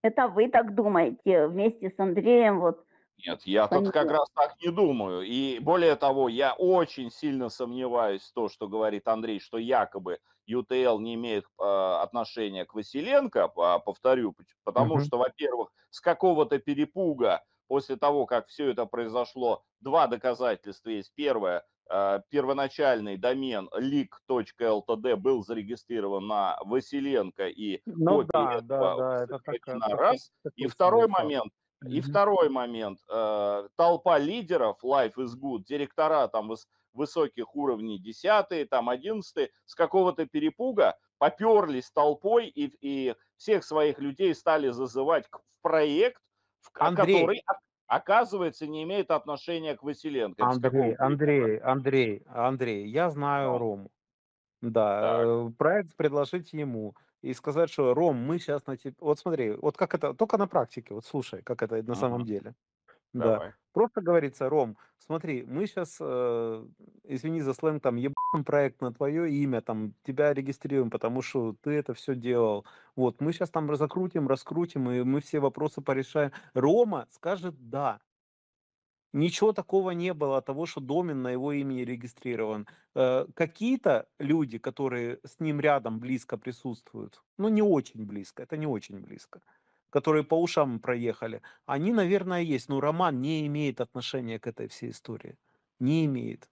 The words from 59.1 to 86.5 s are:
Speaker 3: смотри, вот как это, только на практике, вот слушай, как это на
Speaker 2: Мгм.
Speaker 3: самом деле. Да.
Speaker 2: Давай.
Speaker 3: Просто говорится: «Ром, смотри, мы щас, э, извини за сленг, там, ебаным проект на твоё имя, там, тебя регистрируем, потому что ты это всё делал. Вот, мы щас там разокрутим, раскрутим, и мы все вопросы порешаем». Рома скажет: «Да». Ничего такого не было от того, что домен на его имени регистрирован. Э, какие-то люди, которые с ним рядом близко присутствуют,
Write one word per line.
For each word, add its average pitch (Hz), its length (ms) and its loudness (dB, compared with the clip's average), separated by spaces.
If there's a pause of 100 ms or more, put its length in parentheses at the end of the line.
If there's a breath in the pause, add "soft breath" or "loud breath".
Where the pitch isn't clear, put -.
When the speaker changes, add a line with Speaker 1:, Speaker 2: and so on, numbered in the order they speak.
Speaker 3:
смотри, 139 340 -2
вот 147 240 -2
как - 180 0
это, 143 200 -2
только 220 220 0
на 196 100 2
практике, 123 480 -4
вот 110 100 -10
слушай, 120 380 -8
как 117 200 -4
это 110 200 -4
на 117 120 -6
Speaker 2:
Мгм. - 0 -
Speaker 3:
самом 120 300 -2
деле. 107 300 -8 (580 soft breath)
Да. 113 280 0
Speaker 2:
Давай. - 140 -12 (180)
Speaker 3:
Просто 220 280 0
говорится: 151 480 0
«Ром, 131 280 0 (220 soft breath)
смотри, 156 460 -8
мы 175 220 -4
щас, 180 340 -8
э, 117 640 -4 (380)
извини 156 360 -4
за 135 120 -2
сленг, 151 300 -2
там, 120 140 2
ебаным 139 480 -2
проект 143 360 0
на 123 120 -4
твоё 151 320 -2
имя, 143 360 0
там, 110 320 -6 (100)
тебя 147 300 0
регистрируем, 135 580 -2
потому 120 320 -2
что 113 380 -4
ты 147 100 -4
это 147 220 -2
всё 131 220 -6
делал. 117 500 0 (300 soft breath)
Вот, 127 260 0
мы 156 120 0
щас 170 180 -4
там 156 200 -2
разокрутим, 156 560 -2
раскрутим, 139 640 -2
и 123 120 0
мы 135 180 0
все - 180 -4
вопросы 139 420 -2
порешаем». 135 500 -2 (240 loud breath)
Рома 160 560 2
скажет: 175 440 -6 (140)
«Да». 127 320 -4 (1120)
Ничего 175 400 2
такого 190 380 -2
не 175 220 -4
было 143 240 0
от 127 80 -2
того, 143 200 -6
что 151 160 -10
домен 143 400 -2
на 127 100 -4
его 131 220 -4
имени 139 280 -4
регистрирован. 117 840 -6 (280 soft breath)
Э, 131 380 2
какие-то 170 760 0 (120)
люди, 143 380 0
которые 123 680 -6
с - 140 -20
ним 151 220 -2
рядом 120 380 0
близко 123 380 -6
присутствуют, 113 840 -12 (140)